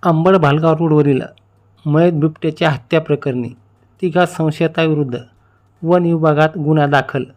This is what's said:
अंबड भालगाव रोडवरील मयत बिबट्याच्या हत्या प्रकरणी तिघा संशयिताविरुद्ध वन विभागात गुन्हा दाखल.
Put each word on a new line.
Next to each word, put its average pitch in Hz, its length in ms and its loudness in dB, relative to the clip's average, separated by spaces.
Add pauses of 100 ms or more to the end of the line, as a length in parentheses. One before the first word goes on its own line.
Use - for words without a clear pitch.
अंबड 175 340 2
भालगाव 156 380 2
रोडवरील 151 460 2 (680)
मयत 160 260 2
बिबट्याच्या 156 580 -2
हत्या 151 300 -2
प्रकरणी 135 480 -4 (540)
तिघा 180 240 0
संशयिताविरुद्ध 156 920 -2 (640)
वन 175 200 0
विभागात 156 460 2 (100)
गुन्हा 151 280 0
दाखल. 139 380 -2 (120)